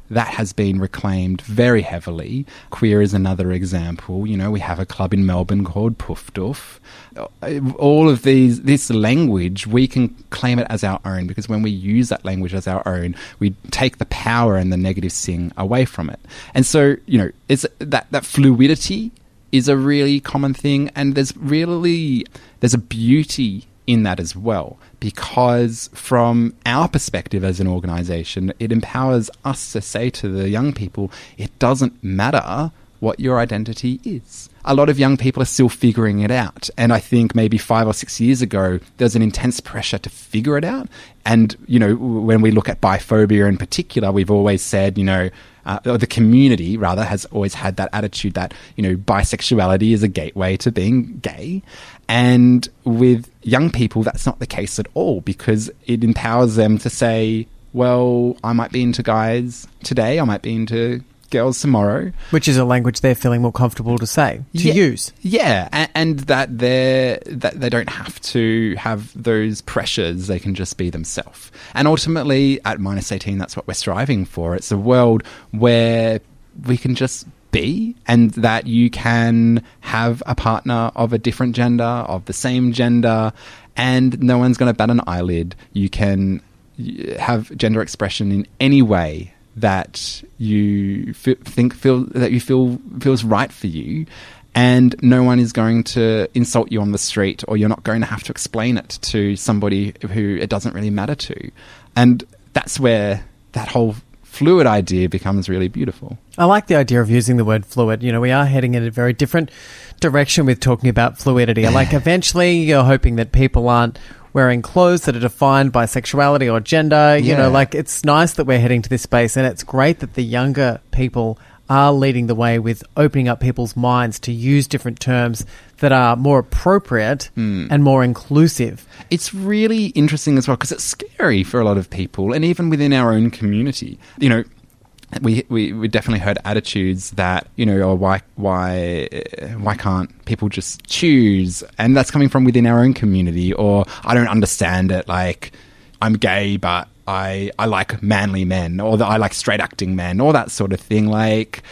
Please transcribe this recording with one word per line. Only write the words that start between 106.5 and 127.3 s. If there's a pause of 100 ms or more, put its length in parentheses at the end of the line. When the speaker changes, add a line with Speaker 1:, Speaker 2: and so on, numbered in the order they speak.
Speaker 2:
the
idea
of
using
the
word
fluid.
You
know,
we
are
heading
in
a
very
different (500)
direction
with
talking
about
fluidity.
Like,
Speaker 1:
<laughs>
Speaker 2:
eventually
you're
hoping
that
people
aren't (360)
wearing
clothes
that
are
defined
by
sexuality
or
gender.
You
Speaker 1:
Yeah.
Speaker 2:
know,
like,
it's
nice
that
we're
heading
to
this
space,
and
it's
great
that
the
younger (100)
people (300)
are
leading
the
way
with (120)
opening
up
people's
minds
to
use
different
terms (340)
that
are
more
appropriate